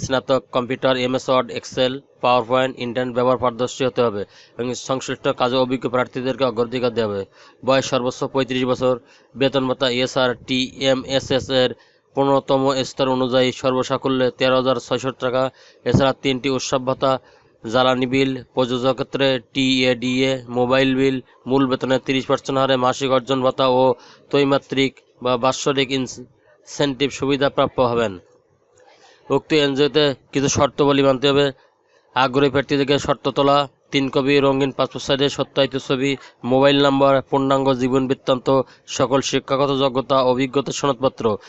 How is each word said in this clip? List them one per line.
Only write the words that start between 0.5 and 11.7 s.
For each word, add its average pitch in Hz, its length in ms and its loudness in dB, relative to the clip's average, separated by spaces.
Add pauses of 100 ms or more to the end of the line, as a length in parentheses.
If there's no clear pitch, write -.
কম্পিউটার, 127 400 -2 (100)
এমএস 127 220 -2
ওয়ার্ড, 127 200 2 (120)
এক্সেল, 131 320 -2 (300)
পাওয়ার 123 280 2
পয়েন্ট, 131 240 0 (120)
ইন্টারনেট 123 320 -4
ব্যবহার 123 260 0
পারদর্শী 123 440 -4
হতে 123 180 -2
হবে 104 160 -2 (360)
এবং 120 100 -6 (200)
সংশ্লিষ্ট 131 380 -6 (140)
কাজে 127 240 0
অভিজ্ঞ 127 300 -4
প্রার্থীদেরকে 123 560 -2
অগ্রাধিকার 120 480 -2
দেওয়া 110 120 -2
হবে। 101 140 -6 (440)
বয়স 131 240 2
সর্বোচ্চ 127 280 -2 (140)
পঁয়ত্রিশ 127 380 -2
বছর। 127 220 0 (420)
বেতন 131 340 0
ভাতা 131 180 -2 (140)
এসআর 127 300 0 (160)
টিএমএসএস 131 1000 -2 (140)
এর 127 80 2 (460)